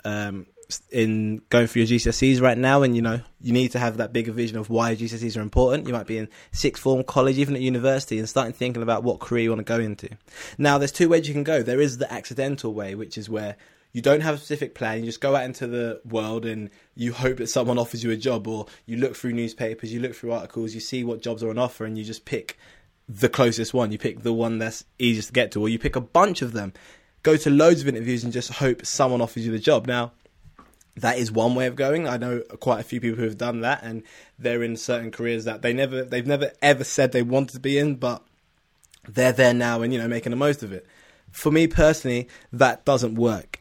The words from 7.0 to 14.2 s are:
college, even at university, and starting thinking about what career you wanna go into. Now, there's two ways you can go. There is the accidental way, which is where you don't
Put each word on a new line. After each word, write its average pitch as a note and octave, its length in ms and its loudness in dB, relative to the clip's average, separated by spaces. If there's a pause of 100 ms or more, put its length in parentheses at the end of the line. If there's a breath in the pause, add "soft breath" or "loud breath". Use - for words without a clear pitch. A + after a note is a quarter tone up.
college, C3 340 2
even C#3 180 0
at B2+ 60 -4
university, C3 580 0
and A2 80 -4
starting B2 260 -2
thinking B2 300 -4
about A2+ 200 0
what A#2+ 180 0
career A#2+ 220 0
you A2+ 60 2
wanna A2 140 -2
go A#2 160 0
into. G#2+ 300 -6 (480 loud breath)
Now, C#3+ 200 4
there's C#3 140 0
two F3 160 4
ways E3 180 4
you D3 80 -4
can C#3+ 100 -2
go. D3 200 2
There B2 180 2
is C3+ 160 2
the B2+ 160 -4
accidental C3 600 -6
way, G2+ 220 -8
which G#2+ 220 -12
is G#2+ 120 -10
where G#2+ 260 -6 (380 soft breath)
you A#2+ 80 -6
don't C#3+ 200 6